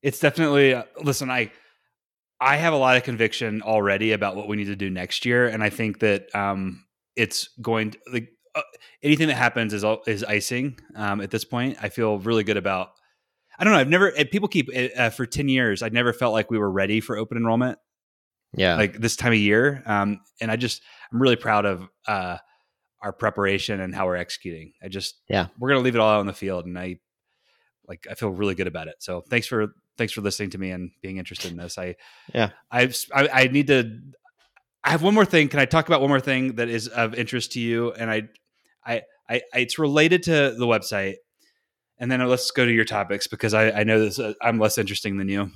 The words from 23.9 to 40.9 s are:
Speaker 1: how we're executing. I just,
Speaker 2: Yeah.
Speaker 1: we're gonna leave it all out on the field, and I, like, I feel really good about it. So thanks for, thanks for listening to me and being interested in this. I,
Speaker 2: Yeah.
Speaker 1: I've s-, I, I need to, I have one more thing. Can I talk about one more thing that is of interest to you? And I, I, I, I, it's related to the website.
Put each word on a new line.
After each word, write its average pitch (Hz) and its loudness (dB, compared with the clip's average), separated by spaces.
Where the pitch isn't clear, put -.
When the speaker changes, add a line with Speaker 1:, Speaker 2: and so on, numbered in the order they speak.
Speaker 1:
how 95 -2
we're 90 0
executing. 85 -10
I 98 -14
just, 95 -10
Speaker 2:
Yeah. 92 0
Speaker 1:
we're 127 -4
gonna 135 4
leave 127 2
it 117 2
all 110 6
out 107 4
on 101 -2
the 98 -6
field, 92 -6
and 90 -10
I, 90 -10
like, 87 -18
I - -12
feel 113 -4
really 95 -2
good 90 -4
about 80 -10
it. - -18
So 90 -10
thanks 120 -2
for, 107 -2
thanks 113 -4
for - -10
listening 101 -4
to 92 -12
me 95 -8
and 90 -10
being 95 -12
interested 90 -12
in 87 -12
this. 87 -12
I, 90 -8
Speaker 2:
Yeah. 113 0
Speaker 1:
I've 123 2
s-, - -8
I, 139 2
I 131 4
need 139 0
to, 120 2
I 139 2
have 156 2
one 196 4
more 214 6
thing. 160 4
Can 147 0
I 135 6
talk 123 2
about 160 4
one 139 2
more 139 4
thing 131 -2
that 117 -2
is 117 -4
of 113 -2
interest 117 -4
to 123 -6
you? 117 -2
And 113 -6
I, 110 -2
I, 117 -4
I, 123 -2
I, 123 2
it's 120 -2
related 160 4
to 143 4
the 123 0
website. 107 0